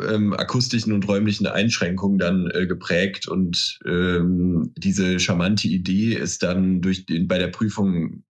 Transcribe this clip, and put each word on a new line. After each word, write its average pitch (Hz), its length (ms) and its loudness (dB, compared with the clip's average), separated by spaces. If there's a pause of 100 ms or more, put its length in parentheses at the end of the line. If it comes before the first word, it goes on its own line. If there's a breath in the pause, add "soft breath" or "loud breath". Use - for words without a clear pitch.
(120)
ähm, 104 200 2
akustischen 120 600 -2
und 98 140 0
räumlichen 101 400 0
Einschränkungen 98 720 0
dann, 90 320 0
äh, 90 160 0
geprägt. 90 600 -2
Und, 90 580 -2
ähm, 87 880 2
diese 92 440 0
charmante 98 480 0
Idee 95 460 0
ist - 280 -4
dann 92 380 2
durch 95 260 -2
den, 85 220 0
bei 92 100 2
der 90 100 0
Prüfung 95 840 -2